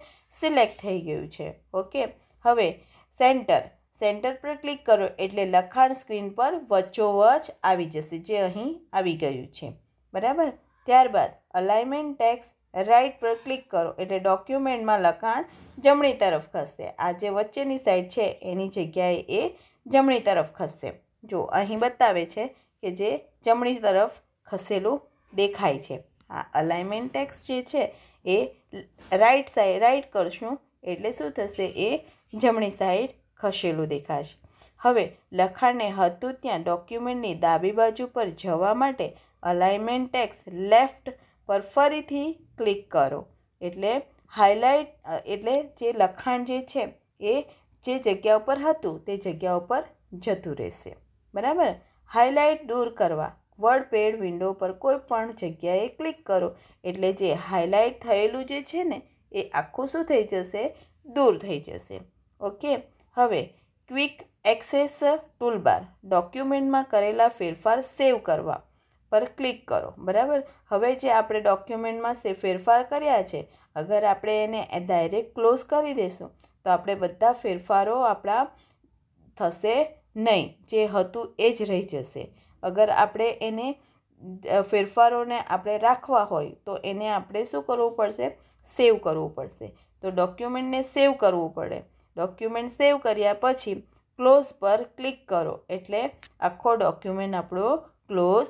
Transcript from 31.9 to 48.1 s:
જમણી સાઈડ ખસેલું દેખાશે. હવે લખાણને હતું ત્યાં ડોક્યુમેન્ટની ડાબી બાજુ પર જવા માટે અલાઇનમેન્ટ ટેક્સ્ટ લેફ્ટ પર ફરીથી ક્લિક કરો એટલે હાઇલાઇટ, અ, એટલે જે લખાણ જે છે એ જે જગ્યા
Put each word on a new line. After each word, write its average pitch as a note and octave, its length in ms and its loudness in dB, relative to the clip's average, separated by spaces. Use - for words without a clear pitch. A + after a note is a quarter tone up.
જમણી A3 360 2
સાઈડ G3 400 0
ખસેલું E3+ 500 -2
દેખાશે. D3 520 -6
હવે A#3+ 380 2
લખાણને G#3 560 2
હતું G3 460 -2
ત્યાં G#3 280 -6
ડોક્યુમેન્ટની A3+ 720 -4
ડાબી E3 380 2
બાજુ A3+ 340 2
પર A#3+ 220 -4
જવા F3+ 460 0
માટે C4 420 -2
અલાઇનમેન્ટ G3+ 680 0
ટેક્સ્ટ A#3 360 -4
લેફ્ટ A3 640 2
પર G3+ 140 0
ફરીથી C#4+ 880 0
ક્લિક G3+ 320 -2
કરો C#3+ 360 0
એટલે F#3+ 420 -4
હાઇલાઇટ, A#3 500 4
અ, - 120 -8
એટલે A3+ 360 -2
જે B3 300 -6
લખાણ A#3 520 0
જે B3+ 180 -6
છે B3+ 260 -6
એ A3 240 -2
જે B3+ 140 -4
જગ્યા G#3+ 380 2